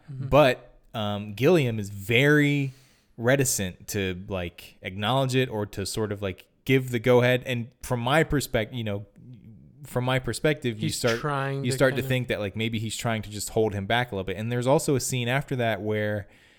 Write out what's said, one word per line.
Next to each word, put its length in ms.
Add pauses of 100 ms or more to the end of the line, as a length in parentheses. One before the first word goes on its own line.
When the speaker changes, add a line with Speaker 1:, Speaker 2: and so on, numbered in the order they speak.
(120)
Speaker 1:
Mm-hmm. 180
Speaker 2:
But, 440 (200)
um, 400
Gilliam 460
is 100
very 840 (460)
reticent 720
to, 400
like, 520
acknowledge 540
it 140
or 160
to 200
sort 280
of, 80
like, 240 (180)
give 280
the 80
go 220
ahead. 240
And 220 (140)
from 180
my 240
perspective, 540
you 80
know, 200 (800)
from 200
my 120
perspective, 640
you 40
Speaker 1:
He's 140
Speaker 2:
start, 220
Speaker 1:
trying 460
Speaker 2:
you 60
Speaker 1:
to 40
Speaker 2:
start 220
to 40
Speaker 1:
kinda 60
Speaker 2:
think 220
that, 100
like, 160
maybe 240
he's 160
trying 280
to 60
just 200
hold 240
him 120
back 280
a 20
little 80
bit. 140
And 120
there's 160
also 300
a 60
scene 260
after 300
that 240
where, 480 (300)